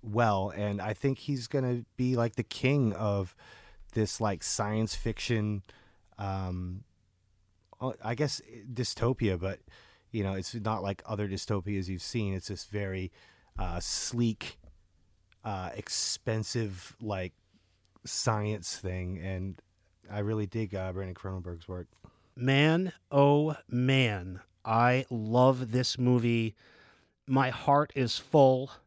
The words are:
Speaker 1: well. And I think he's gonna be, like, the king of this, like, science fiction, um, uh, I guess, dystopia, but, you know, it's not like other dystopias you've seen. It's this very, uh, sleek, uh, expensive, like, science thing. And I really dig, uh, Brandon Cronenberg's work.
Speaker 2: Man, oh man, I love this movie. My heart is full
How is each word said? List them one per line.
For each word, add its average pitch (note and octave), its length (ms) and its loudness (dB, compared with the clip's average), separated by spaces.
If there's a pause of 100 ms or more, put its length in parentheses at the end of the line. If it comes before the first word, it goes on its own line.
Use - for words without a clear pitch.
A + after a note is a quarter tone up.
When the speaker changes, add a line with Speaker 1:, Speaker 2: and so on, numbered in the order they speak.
Speaker 1:
well. G#2 480 2
And G2+ 320 -4
I G#2 120 -4
think C3+ 260 -2
he's C3 280 -4
gonna B2 360 -2 (120)
be, B2+ 200 2
like, A#2 200 0
the B2 60 -2
king B2+ 500 2
of G2+ 420 0 (600)
this, A2 260 0
like, G2+ 220 0
science G#2+ 520 0
fiction, G#2+ 680 -2 (560)
um, F#2 680 -4 (960)
uh, B2+ 120 -4 (100)
I A2+ 120 -4
guess, C#3+ 260 -2 (320)
dystopia, A#2 680 0
but, F#2+ 220 -4 (500)
you A2 120 -2
know, G2 120 0
it's F#2+ 200 -6
not G#2+ 280 -2
like G2 240 -4
other G#2 220 -2
dystopias F#2+ 600 -2
you've F#2 140 -6
seen. G#2 320 -2
It's F#2 140 -8
this F#2+ 160 -8
very, F#2+ 480 -6 (460)
uh, F2+ 220 -2
sleek, - 760 -2 (840)
uh, F#2+ 300 -6
expensive, - 1300 -4
like, F#2+ 320 -4 (720)
science G#2+ 720 -2
thing. F#2 420 -6
And F#2+ 420 -6 (500)
I G#2 100 -6
really G#2+ 260 -2
dig, G#2 280 -4
uh, F#2 180 -4
Brandon F#2 220 -6
Cronenberg's F2+ 540 -8
work. F2+ 200 -8 (460)
Speaker 2:
Man, D3+ 580 4 (180)
oh D3 460 6 (120)
man, A#2+ 720 2 (240)
I B2 460 4
love B2 640 4
this B2 260 0
movie. A#2 560 4 (720)
My C3 240 2
heart C#3+ 440 2
is B2+ 240 0
full C3+ 520 6 (160)